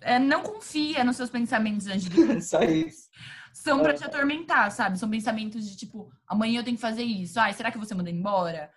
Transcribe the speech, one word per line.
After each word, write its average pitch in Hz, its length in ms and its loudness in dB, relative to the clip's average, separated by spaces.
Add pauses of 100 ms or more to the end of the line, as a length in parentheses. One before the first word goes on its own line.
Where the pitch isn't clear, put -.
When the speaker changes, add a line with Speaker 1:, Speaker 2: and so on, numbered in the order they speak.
Speaker 1:
É, 247 160 4
não 277 240 4
confia 302 600 -2
nos 247 140 4
seus 247 120 -6
pensamentos 220 580 0
antes 196 160 -2
de 180 60 -6
dormir. 185 320 6
Speaker 2:
<laughs> - 0 -
Só 160 220 0
isso. 160 440 0 (460)
Speaker 1:
São 285 280 0
pra 302 100 6
Speaker 2:
Ah. 294 40 0
Speaker 1:
te 311 80 -8
atormentar, 285 680 0
sabe? 190 260 0
São 214 120 -4
pensamentos 220 600 -4
de, 196 80 -14
tipo, - 340 -14 (140)
amanhã 226 340 0
eu 233 40 -4
tenho 240 140 -2
que - 40 -12
fazer 226 220 -2
isso. 196 360 -2
Ai, 208 140 4
será 220 180 -4
que 233 60 -10
eu 208 40 -6
vou 214 60 -8
ser 196 80 -6
mandada 170 200 -2
embora? 175 600 0